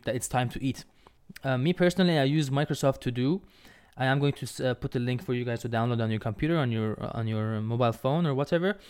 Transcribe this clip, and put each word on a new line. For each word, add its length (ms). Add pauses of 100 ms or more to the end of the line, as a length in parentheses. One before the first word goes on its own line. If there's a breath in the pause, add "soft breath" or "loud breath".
that 100
it's 140
time 220
to 120
eat. 220 (580 soft breath)
Uh, 140
me 160
personally, 460
I 60
use 260
Microsoft 520
To 80
Do. 320 (540 loud breath)
I 100
am 120
going 140
to 140
s-, 140
uh, 140
put 220
a 20
link 240
for 120
you 100
guys 160
to 80
download 340
on 80
your 100
computer, 380
on 140
your, 300
uh, 120
on 140
your 320
mobile 320
phone 340
or 80
whatever. 420 (140 loud breath)